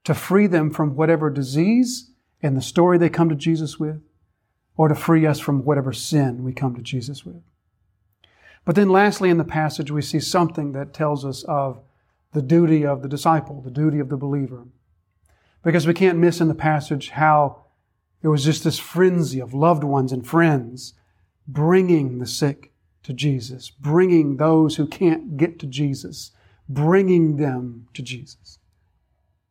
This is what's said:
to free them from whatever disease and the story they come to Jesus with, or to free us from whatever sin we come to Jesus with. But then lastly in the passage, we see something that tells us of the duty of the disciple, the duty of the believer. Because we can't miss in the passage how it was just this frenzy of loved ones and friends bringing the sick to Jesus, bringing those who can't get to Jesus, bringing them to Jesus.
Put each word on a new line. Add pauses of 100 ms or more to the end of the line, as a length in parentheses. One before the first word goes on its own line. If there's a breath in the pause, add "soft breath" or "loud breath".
to
free
them
from
whatever
disease (300)
and
the
story
they
come
to
Jesus
with, (760)
or
to
free
us
from
whatever
sin
we
come
to
Jesus
with. (1200 soft breath)
But
then
lastly
in
the
passage,
we
see
something
that
tells
us
of (500)
the
duty
of
the
disciple,
the
duty
of
the
believer. (960)
Because
we
can't
miss
in
the
passage
how (560)
it
was
just
this
frenzy
of
loved
ones
and
friends (540)
bringing
the
sick (320)
to
Jesus,
bringing
those
who
can't
get
to
Jesus, (380)
bringing
them
to
Jesus. (920)